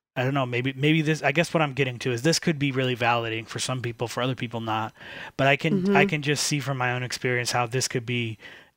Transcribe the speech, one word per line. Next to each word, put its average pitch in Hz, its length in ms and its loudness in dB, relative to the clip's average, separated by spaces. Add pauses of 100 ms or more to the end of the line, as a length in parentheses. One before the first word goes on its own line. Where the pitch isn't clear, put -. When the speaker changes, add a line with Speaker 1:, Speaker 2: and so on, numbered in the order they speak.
(160)
Speaker 1:
I 127 80 0
don't 135 100 0
know, 139 120 2
maybe, 123 280 -2
maybe 151 280 4
this, 151 200 0
I 139 100 2
guess 156 220 2
what 165 80 4
I'm 143 120 0
getting 127 260 0
to 127 120 0
is 117 100 -2
this 160 160 2
could 165 200 0
be 139 140 0
really 127 240 0
validating 113 500 0
for - 120 -10
some 127 240 -2
people, 117 260 -4
for 123 140 -2
other 127 120 0
people 120 260 -6
not. 110 320 -2 (440)
But 135 100 4
I 143 100 6
can, 175 280 0 (100)
I 190 100 8
Speaker 2:
Mm-hmm. 196 40 4
Speaker 1:
can 156 140 -2
just 143 220 0
see 147 160 0
from 135 180 -4
my 123 140 0
own 123 100 -2
experience 123 500 -2
how 123 140 2
this 123 220 -2
could 123 160 -2
be, 117 320 -2 (400)